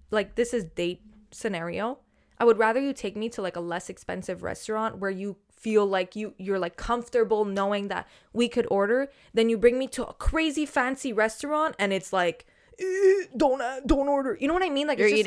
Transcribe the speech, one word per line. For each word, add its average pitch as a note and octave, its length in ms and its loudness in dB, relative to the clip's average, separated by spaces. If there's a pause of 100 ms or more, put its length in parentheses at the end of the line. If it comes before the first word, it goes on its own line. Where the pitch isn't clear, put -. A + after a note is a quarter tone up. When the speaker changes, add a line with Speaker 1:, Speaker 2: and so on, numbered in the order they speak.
(120)
Speaker 1:
like, G3+ 240 -2
this A#3 180 0
is A3+ 120 -2
date F3 360 -6 (300)
scenario. F#3+ 680 -6 (400)
I A#3+ 60 2
would A3+ 120 8
rather A3+ 220 2
you C#4 140 -2
take G#3 240 -8
me A3 120 -6
to, A3+ 120 -8
like, F3+ 140 -6
a F3 40 -6
less E3+ 300 -6
expensive F3+ 540 -10
restaurant A3 560 -6
where G3 120 -4
you G3 260 -8 (140)
feel G#3+ 340 2
like F#3 300 -2
you, G#3+ 220 -8
you're, F#3+ 220 -2
like, F3+ 180 -4
comfortable A3+ 680 0
knowing G3+ 440 -2
that F3+ 180 -6 (260)
we A#3 140 2
could A#3 240 0
order A3+ 380 2 (240)
than A3+ 160 2
you A3+ 80 2
bring A#3+ 200 6
me C4+ 120 -2
to - 180 -6
a - 60 -16
crazy D4+ 520 0
fancy C4 460 -2
restaurant C#4+ 680 0
and G3 120 0
it's F#3+ 220 -2
like, F3 320 0 (340)
"Eh, F#4+ 460 4 (100)
don't, C4+ 260 2
uh, C4 240 -6
don't C#4 220 4
order." C#4 320 0
You C#4 80 0
know D#4+ 60 2
what F#4 100 2
I F4+ 60 0
mean? C#4+ 180 0
Like, C#4+ 120 0
Speaker 2:
You're G#3 80 4
Speaker 1:
it's G#3 100 4
just - 100 4